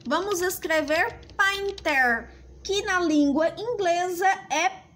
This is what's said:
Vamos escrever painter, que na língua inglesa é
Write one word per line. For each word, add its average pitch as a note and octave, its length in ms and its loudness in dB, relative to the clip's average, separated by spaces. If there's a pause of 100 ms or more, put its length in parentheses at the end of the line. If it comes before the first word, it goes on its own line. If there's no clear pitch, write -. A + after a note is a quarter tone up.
Vamos F4 360 0
escrever E4+ 800 -2 (160)
painter, E4+ 960 0 (320)
que G4+ 200 -2
na F#4+ 160 0
língua D4+ 500 4
inglesa F4+ 800 0
é F#4 420 0 (260)